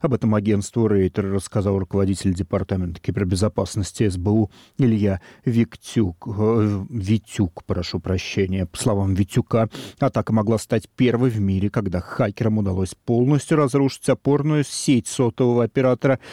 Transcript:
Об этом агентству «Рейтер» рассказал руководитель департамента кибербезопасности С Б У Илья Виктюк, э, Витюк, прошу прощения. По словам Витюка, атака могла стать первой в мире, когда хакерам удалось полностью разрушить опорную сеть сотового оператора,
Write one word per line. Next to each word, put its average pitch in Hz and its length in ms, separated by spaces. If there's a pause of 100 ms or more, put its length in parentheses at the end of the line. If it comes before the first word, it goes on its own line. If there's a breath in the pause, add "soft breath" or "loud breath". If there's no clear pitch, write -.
Об 143 140
этом 110 200
агентству 107 540
«Рейтер» 98 420
рассказал 98 480
руководитель 95 560
департамента 92 680
кибербезопасности 98 1080
С 92 80
Б 92 140
У 107 200 (260 loud breath)
Илья 104 440 (240 loud breath)
Виктюк, 113 840 (100)
э, 107 540
Витюк, 104 760
прошу 90 360
прощения. 95 680
По - 100
словам 98 380
Витюка, 110 540 (320 loud breath)
атака 123 320
могла 110 260
стать - 380
первой 120 340
в 110 80
мире, 98 320
когда 92 300
хакерам 110 580
удалось 95 460
полностью 135 520
разрушить 139 520
опорную 143 560
сеть - 420
сотового 120 560
оператора, 127 560 (140)